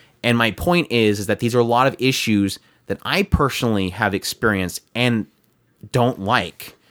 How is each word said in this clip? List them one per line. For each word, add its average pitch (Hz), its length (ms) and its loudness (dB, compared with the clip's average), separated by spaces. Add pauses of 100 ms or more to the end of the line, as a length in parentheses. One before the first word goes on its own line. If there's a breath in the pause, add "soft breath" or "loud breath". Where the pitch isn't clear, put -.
(240 soft breath)
And 120 140 2
my 117 140 2
point 175 400 0
is, 107 280 2
is 95 80 -6
that 104 120 -2
these 117 140 0
are 123 60 4
a 117 40 4
lot 120 240 2
of 120 120 -2
issues 107 600 0 (280 soft breath)
that - 160 -6
I 165 200 0
personally 117 640 0
have 98 240 -2
experienced 95 680 -2 (140)
and 117 320 0 (640)
don't 123 280 0
like. 98 560 -4 (160 soft breath)